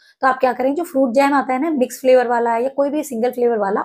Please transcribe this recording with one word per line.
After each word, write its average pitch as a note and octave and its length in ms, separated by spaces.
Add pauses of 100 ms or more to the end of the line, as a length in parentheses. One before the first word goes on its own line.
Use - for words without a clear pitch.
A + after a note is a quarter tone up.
(220)
तो C4 40
आप B3+ 120
क्या B3+ 140
करें, C4 220
जो E4+ 100
फ्रूट C4+ 280
जैम C#4 220
आता C4+ 180
है B3+ 100
ना E4 80
मिक्स B3 300
फ्लेवर B3+ 280
वाला A#3 280
या A#3+ 120
कोई C#4 220
भी D4 140
सिंगल B3 260
फ्लेवर A#3+ 280
वाला, G3+ 260